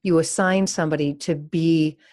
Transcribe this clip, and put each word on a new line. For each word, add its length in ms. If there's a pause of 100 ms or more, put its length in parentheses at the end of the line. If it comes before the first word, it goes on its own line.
you 160
assign 500
somebody 460
to 200
be 640 (140)